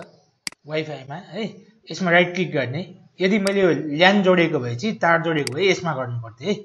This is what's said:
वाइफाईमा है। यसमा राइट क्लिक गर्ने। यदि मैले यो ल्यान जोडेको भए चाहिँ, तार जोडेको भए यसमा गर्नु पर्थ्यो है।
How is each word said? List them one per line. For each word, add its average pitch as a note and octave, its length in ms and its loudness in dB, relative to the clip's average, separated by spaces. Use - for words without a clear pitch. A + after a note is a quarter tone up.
वाइफाईमा D3 480 -8
है। F#3+ 280 -12
यसमा F3 200 -2
राइट F3 240 4
क्लिक E3+ 160 -2
गर्ने। C#3 300 -4
यदि A3+ 180 2
मैले G3 220 0
यो F3+ 100 4
ल्यान D#3 520 2
जोडेको E3+ 360 4
भए A#2+ 160 -4
चाहिँ, G#3 220 -4
तार E3+ 260 2
जोडेको D3 300 -2
भए F#3 180 2
यसमा E3+ 240 -2
गर्नु A#2+ 240 -6
पर्थ्यो A#2 300 -10
है। G#3 160 0